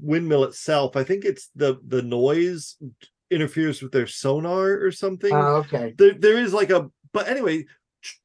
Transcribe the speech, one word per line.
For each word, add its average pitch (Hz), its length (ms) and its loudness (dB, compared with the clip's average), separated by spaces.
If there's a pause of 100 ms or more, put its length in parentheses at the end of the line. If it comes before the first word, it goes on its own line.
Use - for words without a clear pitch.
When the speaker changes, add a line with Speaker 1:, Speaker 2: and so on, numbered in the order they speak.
Speaker 1:
windmill 151 440 0
itself. 143 500 -2
I 135 80 0
think 196 200 -4
it's 196 320 -6
the, 135 300 0
the 123 160 -2
noise 147 760 -2 (540)
interferes 156 500 -2
with 127 100 -14
their 120 160 0
sonar 175 760 -2
or 190 100 0
something. 190 420 -4
Speaker 2:
Oh, 147 240 2
okay. 127 400 -4
Speaker 1:
There, 196 160 8
there 208 240 4
is, 226 160 0
like, 208 160 0
a, 170 200 2 (220)
but 208 160 -2
anyway, 175 380 -2 (360)
tr-, - 120 -18 (120)